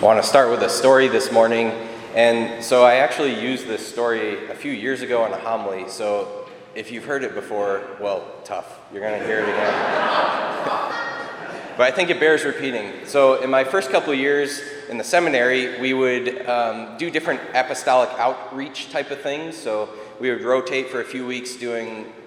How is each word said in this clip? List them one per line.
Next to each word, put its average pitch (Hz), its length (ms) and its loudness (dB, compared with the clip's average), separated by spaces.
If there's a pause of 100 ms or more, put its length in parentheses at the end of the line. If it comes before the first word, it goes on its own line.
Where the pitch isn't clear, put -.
I - 20 10
want 110 140 8
to - 80 0
start 131 220 8
with 117 100 2
a 98 80 2
story 131 380 6
this 113 240 2
morning. 113 400 4 (420)
And 117 500 2
so 123 200 6
I 123 140 8
actually 135 440 2
used 123 240 -4
this 110 220 -6
story 110 640 -2
a - 40 -8
few 143 180 -8
years 123 300 -4
ago 120 240 0
in 101 80 -2
a 95 60 -6
homily. 101 500 -4
So 104 580 -4 (280)
if 110 160 -10
you've 113 140 -10
heard 139 180 -4
it 110 100 -6
before, 101 480 -4 (180)
well, 101 240 -4 (200)
tough. - 380 -10 (120)
You're 98 80 -8
gonna 107 240 -4
hear 110 140 0
it 107 100 0
again. 104 240 0
<laughs> - 1160 -2 (840)
But 123 120 4
I 131 40 2
think 175 200 0
it 160 80 0
bears 156 260 4
repeating. 123 460 -4 (140)
So 135 360 4
in 131 80 -2
my 135 140 4
first 190 260 0
couple 156 240 0
of 135 60 0
years 143 420 0 (280)
in 117 100 -6
the 107 40 -4
seminary, 131 760 2
we 131 140 0
would, 123 520 0
um, 113 520 -2
do 165 100 -4
different 156 320 -2 (140)
apostolic 127 640 2
outreach 131 720 -4
type 143 180 -6
of 139 120 -8
things. 156 360 -8
So 107 320 -4 (300)
we 127 100 0
would 110 140 -2
rotate 127 480 0
for 127 100 -4
a - 20 -4
few 127 220 -8
weeks 123 300 -8
doing 113 580 -8 (140)